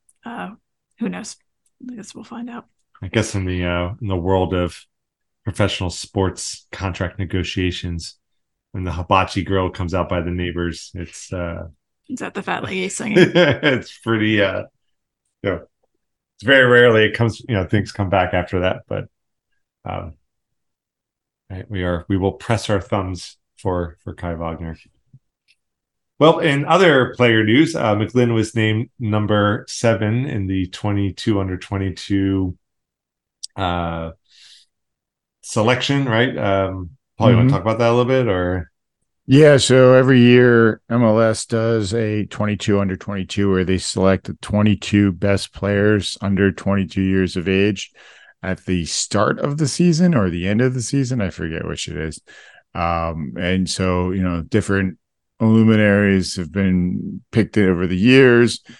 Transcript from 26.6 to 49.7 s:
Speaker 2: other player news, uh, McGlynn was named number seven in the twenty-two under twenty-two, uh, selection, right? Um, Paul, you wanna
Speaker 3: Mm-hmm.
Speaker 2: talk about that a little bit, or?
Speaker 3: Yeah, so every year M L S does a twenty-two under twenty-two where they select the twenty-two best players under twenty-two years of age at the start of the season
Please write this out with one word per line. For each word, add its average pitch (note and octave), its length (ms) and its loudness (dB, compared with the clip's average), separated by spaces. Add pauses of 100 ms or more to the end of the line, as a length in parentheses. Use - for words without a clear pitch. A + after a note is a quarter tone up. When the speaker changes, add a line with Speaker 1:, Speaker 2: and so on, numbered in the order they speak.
Speaker 2:
other D#3 500 4
player A2+ 300 4
news, B2+ 320 2
uh, G#2+ 180 0
McGlynn A#2+ 380 0
was A2 200 -2
named A2 360 0 (100)
number G#2 680 0
seven A2+ 560 -2
in G2+ 220 -6
the F#2+ 200 -2
twenty-two G2+ 720 -4
under F#2+ 180 -4
twenty-two, F#2+ 1000 -2 (960)
uh, E2+ 560 -4 (1300)
selection, B2+ 640 0
right? B2 320 0
Um, F#2+ 540 -2 (260)
Paul, A#2+ 140 4
you A#2 40 6
wanna A#2 120 4
Speaker 3:
Mm-hmm. C3+ 80 4
Speaker 2:
talk F2+ 60 -2
about A2 180 -2
that A#2 100 2
a A#2 60 4
little B2 100 2
bit, B2+ 220 0
or? F2+ 420 -2 (580)
Speaker 3:
Yeah, C#3+ 300 8
so B2+ 360 6
every C3 260 6
year A#2+ 720 6
M A#2+ 140 0
L A2 180 4
S A2 240 0
does A2+ 480 -2
a G#2+ 320 -2
twenty-two G#2 540 -2
under F#2+ 180 -2
twenty-two G2+ 540 -4
where F#2 120 2
they F#2 140 0
select F#2+ 480 0
the F2 160 -8
twenty-two G#2 720 2
best G2 400 -2
players G2+ 680 0
under G2 300 2
twenty-two G2 500 -4
years F#2+ 360 0
of E2+ 100 -6
age G2 440 0 (500)
at F#2 240 -8
the F2+ 200 -2
start G#2+ 540 -2
of C#3+ 180 -4
the D#3 100 0
season F3 480 2